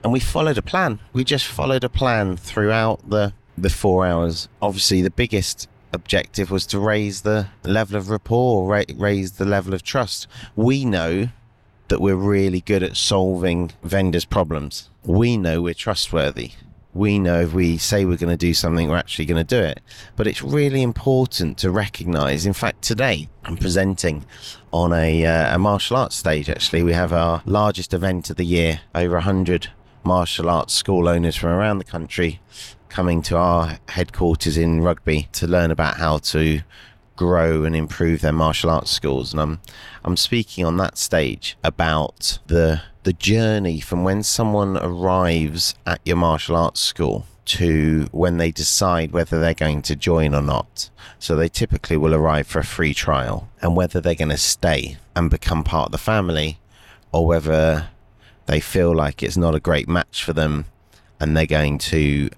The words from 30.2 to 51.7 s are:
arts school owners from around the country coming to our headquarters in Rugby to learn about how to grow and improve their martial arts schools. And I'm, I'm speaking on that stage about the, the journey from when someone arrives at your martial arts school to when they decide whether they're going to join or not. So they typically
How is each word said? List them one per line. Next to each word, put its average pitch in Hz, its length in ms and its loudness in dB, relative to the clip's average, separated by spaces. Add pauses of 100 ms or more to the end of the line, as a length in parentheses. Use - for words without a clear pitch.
arts 85 260 0
school 87 340 2
owners 85 280 2
from 85 140 -2
around 101 280 0
the 90 60 -8
country 82 560 -4 (480)
coming 87 340 0
to 85 140 -2
our 85 400 2 (120)
headquarters 82 680 0
in 82 240 2
Rugby 80 520 0
to - 160 -4
learn 85 240 2
about 78 240 0
how 78 220 0
to 78 420 0 (560)
grow 82 480 2
and 80 100 0
improve 80 460 0
their 78 120 2
martial 80 380 2
arts - 220 0
schools. 67 400 -4
And 78 80 -2
I'm, 78 200 -4 (440)
I'm 90 120 -2
speaking 107 480 -2
on 82 120 0
that 92 200 -2
stage - 680 -2
about 80 800 -2
the, 80 360 2 (200)
the 92 100 0
journey 104 680 0
from 87 240 -4
when 98 180 0
someone 104 540 0
arrives 87 1000 0 (100)
at 87 200 -4
your 85 120 0
martial 85 380 0
arts 85 260 0
school 60 460 -2 (200)
to 78 640 2
when 85 240 0
they 82 160 0
decide 82 580 0
whether 82 300 0
they're 82 140 2
going 76 280 -2
to 73 140 -4
join 80 360 2
or 71 100 2
not. - 460 -4 (300)
So - 160 -4
they 82 140 2
typically - 480 -2